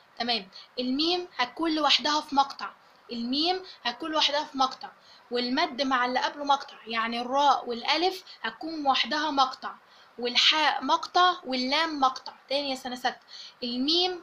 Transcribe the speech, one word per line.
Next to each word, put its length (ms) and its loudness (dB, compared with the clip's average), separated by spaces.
تمام، 300 -4
الميم 580 0
هتكون 380 -2
لوحدها 460 2
في 140 -8
مقطع، 360 0
الميم 500 -2
هتكون 260 -4
لوحدها 340 0
في 140 -8
مقطع، 320 -2
والمد 520 0
مع 220 0
اللي 160 0
قبله 240 -2
مقطع، 320 0
يعني 340 -2
الراء 480 4
والألف 560 0
هتكون 400 -8
لوحدها 480 0
مقطع، 440 0
والحاء 640 2
مقطع، 500 4
واللام 560 0
مقطع. 320 0
تاني 220 -2
يا 60 -4
سنة 200 -8
ستة، 200 -4
الميم 600 0